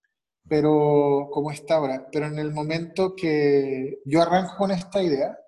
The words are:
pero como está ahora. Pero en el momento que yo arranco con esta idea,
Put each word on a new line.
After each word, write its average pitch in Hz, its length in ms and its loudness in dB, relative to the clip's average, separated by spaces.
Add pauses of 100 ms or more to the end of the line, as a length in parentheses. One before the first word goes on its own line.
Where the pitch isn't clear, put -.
(480)
pero 147 840 2
como 151 200 -4
está 160 240 -2
ahora. 131 360 -2
Pero 151 160 -4
en 151 100 -8
el 151 140 -6
momento 165 640 -4
que 143 880 0
yo 151 160 2
arranco 180 360 0
con 196 140 0
esta 190 300 -4
idea, 156 360 0 (100)